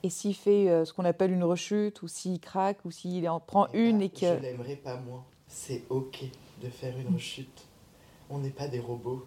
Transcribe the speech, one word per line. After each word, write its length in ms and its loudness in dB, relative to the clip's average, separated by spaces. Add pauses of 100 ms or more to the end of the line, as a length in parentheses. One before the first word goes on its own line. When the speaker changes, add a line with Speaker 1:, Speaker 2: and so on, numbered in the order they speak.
Speaker 1:
Et 60 2
s'il 260 -4
fait, 340 6
euh, 140 6
ce 80 -8
qu'on 120 -4
appelle 280 4
une 100 2
rechute, 600 0
ou 60 -10
s'il 300 -6
craque, 460 -2
ou 80 -8
s'il 360 -4
en 120 -2
prend 320 2
Speaker 2:
Eh 160 4
Speaker 1:
une 100 6
Speaker 2:
ben, 60 2
Speaker 1:
et 60 -2
que 100 -10
Speaker 2:
je 200 4
l'aimerais 360 -8
pas 200 -8
moins. 280 -12 (240)
C'est 420 -8
ok 320 -4 (400)
de 60 -8
faire 280 -8
une 140 -6
Speaker 1:
Mm. 40 4
Speaker 2:
rechute. 520 -8 (640)
On 80 -6
n'est 120 -4
pas 180 -8
des 100 -4
robots. 480 -6